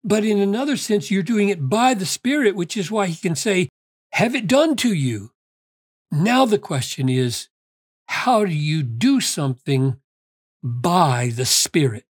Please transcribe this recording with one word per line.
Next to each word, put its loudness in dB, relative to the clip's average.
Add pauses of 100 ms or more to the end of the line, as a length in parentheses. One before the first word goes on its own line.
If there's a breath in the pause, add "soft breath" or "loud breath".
But 2
in 2
another 0
sense, -2
you're 0
doing 0
it -2
by 4
the -4
Spirit, 0
which -6
is -4
why 0
he -4
can -2
say, 0 (440)
"Have 0
it -4
done 4
to 0
you." -4 (760)
Now 2
the 2
question -4
is, -2 (580)
how 0
do -2
you -2
do 0
something -2 (640)
by 2
the -4
Spirit? 0